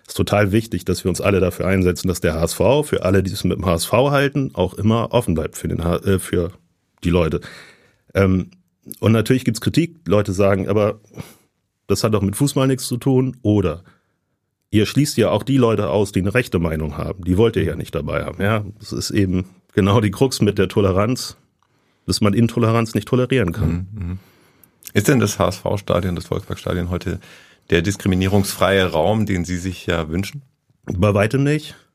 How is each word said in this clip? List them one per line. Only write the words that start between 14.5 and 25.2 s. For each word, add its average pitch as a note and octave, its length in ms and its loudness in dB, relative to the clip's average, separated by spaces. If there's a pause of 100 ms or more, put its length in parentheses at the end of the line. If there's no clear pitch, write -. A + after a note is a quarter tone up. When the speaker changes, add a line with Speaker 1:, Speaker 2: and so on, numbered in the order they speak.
Speaker 1:
„Ihr G#2+ 160 2
schließt D3 320 0
ja G2+ 120 2
auch G2+ 140 0
die C3+ 120 0
Leute A2 320 2
aus, F#2+ 220 0
die - 80 -2
eine F#2 160 0
rechte A#2+ 240 0
Meinung D#2+ 400 -4
haben. E2 240 -8
Die F2+ 160 2
wollt A2+ 180 4
ihr E2+ 60 2
ja D#2 140 -2
nicht - 180 -8
dabei D2+ 300 -4
haben.“ D2 180 -8
Ja, G#2+ 240 0 (140)
das - 120 -16
ist - 200 -6
eben F#2 320 0 (280)
genau G2+ 280 2
die G#2 100 2
Krux C3+ 320 0
mit G#2 160 2
der F#2+ 100 2
Toleranz, G2+ 680 0 (680)
dass - 140 -2
man G2+ 140 2
Intoleranz A2+ 600 0
nicht G#2 120 -4
tolerieren B2 460 0
kann. E2+ 400 -2
Speaker 2:
Mhm, G2+ 140 -10
mhm. F#2 120 -8 (760)
Ist G#2+ 120 0
denn C3+ 140 4